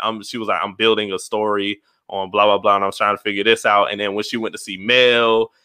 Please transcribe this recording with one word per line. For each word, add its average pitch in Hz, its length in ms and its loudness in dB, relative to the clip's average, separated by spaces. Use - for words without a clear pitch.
um, 110 200 -4
she - 140 -12
was 110 100 -6
like, 90 160 -2
"I'm 98 120 -8
building 107 380 2
a 92 60 -4
story 104 640 -4
on 95 200 -6
blah, 104 160 2
blah, 101 120 4
blah, 101 180 2
and 98 100 0
I'm 98 60 -2
trying 104 260 0
to - 40 -18
figure 101 220 -4
this 113 220 2
out." 104 260 2
And 101 80 -6
then 101 140 -4
when 104 100 -4
she - 140 -8
went 110 160 -6
to 110 60 -16
see 95 180 -12
Mel 117 760 2